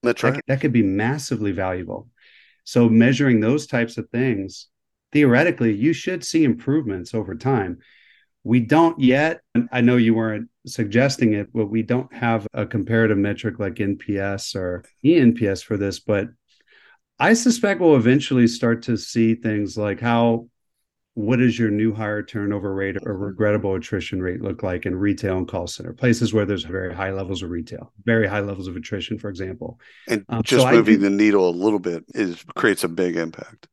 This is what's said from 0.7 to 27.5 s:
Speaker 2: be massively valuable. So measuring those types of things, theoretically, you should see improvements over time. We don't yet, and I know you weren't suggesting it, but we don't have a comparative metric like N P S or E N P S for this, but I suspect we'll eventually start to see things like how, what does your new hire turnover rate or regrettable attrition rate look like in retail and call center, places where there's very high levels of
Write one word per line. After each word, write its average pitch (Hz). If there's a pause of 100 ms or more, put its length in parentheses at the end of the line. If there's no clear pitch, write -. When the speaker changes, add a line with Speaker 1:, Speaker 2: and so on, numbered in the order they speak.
Speaker 2:
be 113
massively 107
valuable. 92 (560)
So 120
measuring 120
those 135
types 117
of -
things, 110 (440)
theoretically, 135
you 127
should 185
see 160
improvements 120
over 101
time. 101 (680)
We 117
don't 160
yet, 139 (140)
and 120
I 123
know 123
you 113
weren't 110 (180)
suggesting 120
it, 101
but 110
we 110
don't 120
have 113
a 104
comparative 110
metric 101
like 98
N 101
P 101
S 98
or 90 (180)
E 160
N 123
P 110
S 95
for 104
this, 98
but 101 (880)
I 196
suspect 208
we'll 156
eventually 127
start 117
to 117
see 113
things 104
like 104
how, 117 (640)
what 113
does 120
your 113
new 107
hire 104
turnover 101
rate 98
or 104
regrettable 101
attrition 92
rate 90
look 98
like 90
in 92
retail 95
and 92
call 87
center, -
places 117
where 107
there's 95
very 90
high 95
levels 95
of 85